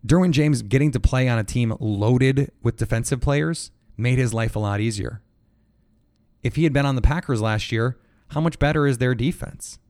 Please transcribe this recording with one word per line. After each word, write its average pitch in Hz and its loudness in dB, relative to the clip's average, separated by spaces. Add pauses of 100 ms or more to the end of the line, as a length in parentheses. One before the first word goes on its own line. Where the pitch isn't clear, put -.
Derwin 175 4
James 147 2
getting 131 2
to 120 -2
play 127 2
on 120 0
a 110 -2
team 113 -2
loaded 123 2 (100)
with 120 -2
defensive 117 -2
players 147 -2 (260)
made 123 0
his 123 0
life 113 -2
a 107 -2
lot 101 -2
easier. 104 -4 (1200)
If 127 -4
he 160 2
had 147 2
been 139 2
on 135 0
the 123 -2
Packers 123 2
last 107 -2
year, 117 -2 (300)
how 156 -2
much 165 -2
better 151 2
is 131 0
their 127 2
defense? - -6 (100)